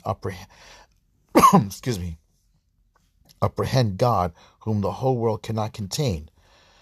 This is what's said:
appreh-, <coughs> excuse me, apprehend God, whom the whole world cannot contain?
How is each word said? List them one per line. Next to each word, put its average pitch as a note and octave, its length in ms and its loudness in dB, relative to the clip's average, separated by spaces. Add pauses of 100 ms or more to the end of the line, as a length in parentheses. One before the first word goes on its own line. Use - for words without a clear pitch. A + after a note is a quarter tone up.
appreh-, F#2+ 420 -8 (880)
<coughs> - 180 8
excuse A2+ 460 0
me, E2+ 180 -8 (1200)
apprehend G#2+ 560 0
God, F#2+ 360 2 (280)
whom G#2+ 200 -2
the F#2+ 120 -2
whole B2+ 240 0
world A2+ 260 -2
cannot A2 300 -4
contain? F#2+ 560 -4 (520)